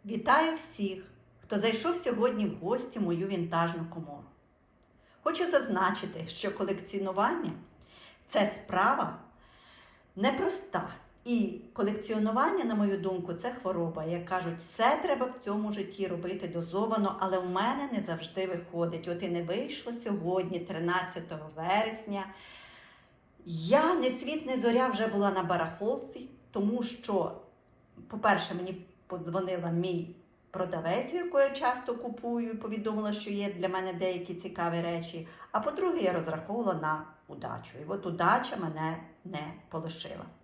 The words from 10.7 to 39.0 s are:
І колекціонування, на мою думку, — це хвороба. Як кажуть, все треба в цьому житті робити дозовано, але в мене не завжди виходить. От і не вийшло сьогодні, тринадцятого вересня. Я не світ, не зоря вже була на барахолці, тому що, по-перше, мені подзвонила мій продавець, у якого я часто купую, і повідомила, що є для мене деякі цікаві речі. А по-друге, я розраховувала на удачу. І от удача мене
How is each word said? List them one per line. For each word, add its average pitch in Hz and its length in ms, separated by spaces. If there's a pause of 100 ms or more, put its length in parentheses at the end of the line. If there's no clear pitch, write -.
І 226 360 (120)
колекціонування, 214 920
на 233 120
мою 196 220
думку, — 175 440
це 240 100
хвороба. 170 520
Як 170 220
кажуть, 170 340
все 269 440
треба 277 220
в - 200
цьому 208 280
житті 196 340
робити 180 400
дозовано, 190 720
але 190 200
в 180 100
мене 254 420
не 208 160
завжди 170 400
виходить. 170 600
От 175 160
і 175 60
не 170 140
вийшло 226 500 (100)
сьогодні, 180 560
тринадцятого 170 960
вересня. 202 720 (1200)
Я 226 500
не 254 140
світ, - 360
не 254 120
зоря 240 300
вже 220 200
була 202 240
на 185 120
барахолці, 185 840 (220)
тому 233 320
що, - 580 (680)
по-перше, 196 480
мені 180 320 (200)
подзвонила 175 600
мій 170 460 (360)
продавець, 185 640
у 359 40
якого 311 260
я 277 60
часто 247 460
купую, 233 560
і 214 60
повідомила, 214 560
що - 160
є 202 240
для 180 160
мене 185 240
деякі 180 420
цікаві 170 460
речі. 170 460 (240)
А 220 80
по-друге, 320 400
я 180 140
розраховувала 180 600
на 156 320 (220)
удачу. - 540
І 151 60
от 196 180
удача 180 520
мене 160 400 (280)